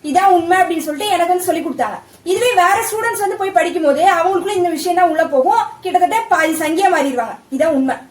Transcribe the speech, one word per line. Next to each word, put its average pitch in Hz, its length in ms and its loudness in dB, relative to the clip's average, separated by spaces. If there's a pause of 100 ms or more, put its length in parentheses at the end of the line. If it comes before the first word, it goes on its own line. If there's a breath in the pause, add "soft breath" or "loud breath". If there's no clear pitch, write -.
இதான் 349 240 2
உண்மை" 359 320 4
அப்படின்னு 339 220 0
சொல்லிட்டு 320 320 -4
எனக்கு 339 160 0
வந்து 359 160 0
சொல்லி 320 200 -2
கொடுத்தாங்க. 240 340 -6 (260 soft breath)
இதுவே 427 240 0
வேற 392 420 2
ஸ்டூடெண்ட்ஸ் 440 300 -4
வந்து 392 160 -2
போய் 381 140 -4
படிக்கும் 339 320 0
போது 302 280 2
அவங்களுக்குள்ள 370 460 0
இந்த 349 120 0
விஷயம் 339 280 -2
தான் 359 140 4
உள்ள 320 160 0
போகும், 339 360 2 (180)
கிட்டத்தட்ட 370 480 0
பாதி 320 240 2
சங்கியா 330 340 0
மாறிடுவாங்க. 269 500 0 (220)
இதான் 311 80 2
உண்மை. 269 280 0 (160)